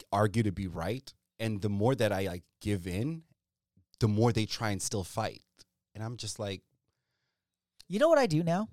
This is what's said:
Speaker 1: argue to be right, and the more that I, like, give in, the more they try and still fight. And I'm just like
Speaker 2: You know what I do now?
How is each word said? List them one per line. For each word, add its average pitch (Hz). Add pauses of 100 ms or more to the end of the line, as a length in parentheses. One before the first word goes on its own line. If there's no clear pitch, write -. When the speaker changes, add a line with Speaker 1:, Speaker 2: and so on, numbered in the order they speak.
(100)
Speaker 1:
argue 104
to 104
be 95
right, 87 (260)
and 110
the 104
more 104
that 107
I, 95
like, 90 (160)
give 98
in, 123 (760)
the 120
more 107
they 110
try 110
and 95
still 101
fight. 90 (500)
And 107
I'm 117
just 107
like 101 (1300)
Speaker 2:
You 185
know 294
what 320
I 262
do 160
now? 175